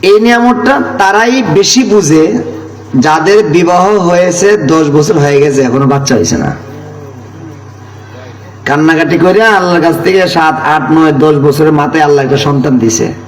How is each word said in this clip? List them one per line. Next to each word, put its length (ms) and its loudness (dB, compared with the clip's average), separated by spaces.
এই 180 4
নিয়ামতটা 600 2
তারাই 460 0
বেশি 300 2
বুঝে, 540 2
যাদের 440 2
বিবাহ 540 2
হয়েছে, 600 0
দশ 320 0
বছর 300 2
হয়ে 200 2
গেছে, 220 2
এখনো 240 0
বাচ্চা 300 0
হয়েছে 220 -2
না। 180 -4
কান্নাকাটি 520 0
করে 260 4
আল্লাহর 380 2
কাছ 220 0
থেকে 240 2
সাত, 380 0
আট, 260 0
নয়, 200 4
দশ 240 2
বছরের 360 2
মাথায় 320 0
আল্লাহ 220 2
একটা 120 0
সন্তান 400 0
দিছে 360 -2